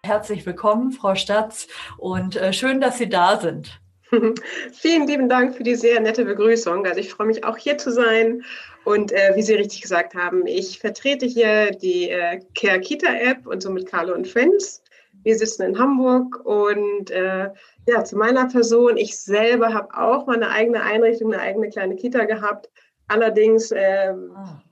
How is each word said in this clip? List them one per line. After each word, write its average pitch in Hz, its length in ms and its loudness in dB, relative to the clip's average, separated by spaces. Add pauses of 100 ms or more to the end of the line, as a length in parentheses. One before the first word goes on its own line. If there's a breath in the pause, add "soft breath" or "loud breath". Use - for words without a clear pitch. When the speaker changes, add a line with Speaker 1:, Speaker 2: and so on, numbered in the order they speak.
(120)
Speaker 1:
Herzlich 208 320 -4
willkommen, 214 480 0
Frau 196 220 -2
Statz, 214 540 -2 (280 loud breath)
und, 185 400 -6
äh, 190 160 0
schön, 262 300 0
dass 254 160 0
Sie 226 100 -2
da 190 320 2
sind. 160 400 -8 (300)
Speaker 2:
<laughs> 226 320 2 (320 loud breath)
Vielen 320 320 2
lieben 277 200 0
Dank 254 300 2
für - 60 -12
die 240 120 0
sehr 233 260 4
nette 220 260 2
Begrüßung. 202 580 2
Also 180 160 -2
ich 214 100 -8
freue 214 180 -2
mich 220 160 -2
auch, 220 120 -2
hier 285 220 -2
zu 269 120 -4
sein. 233 520 2 (420 loud breath)
Und, 208 260 0
äh, 196 260 4
wie 214 40 2
Sie 214 140 2
richtig 208 260 -2
gesagt 170 340 -2
haben, 180 320 -2
ich 190 340 -4
vertrete 254 440 -2
hier 214 460 2
die, 180 400 -2
äh, 175 300 -4 (140)
Care 190 260 0
Kita 294 300 -2
App 254 360 -2
und 190 160 -8
somit 185 240 -6
Carlo 180 260 -4
und 180 160 -4
Friends. 370 540 0 (400 soft breath)
Wir 220 120 2
sitzen 220 280 -2
in 190 160 -2
Hamburg 254 680 2
und, 208 680 -2
äh, 190 380 -4 (400 loud breath)
ja, 220 160 2
zu 190 140 -6
meiner 254 300 2
Person. 240 500 4
Ich 220 200 -4
selber 226 540 2
habe 202 240 -6
auch 262 300 0
meine 233 240 0
eigene 226 320 2
Einrichtung, 220 500 2
eine 185 80 -4
eigene 208 300 -4
kleine 190 260 -6
Kita 247 300 -2
gehabt. 208 420 -4 (400 soft breath)
Allerdings, 220 680 4
ähm, 190 600 0
Speaker 1:
Ah. 175 240 -18 (120)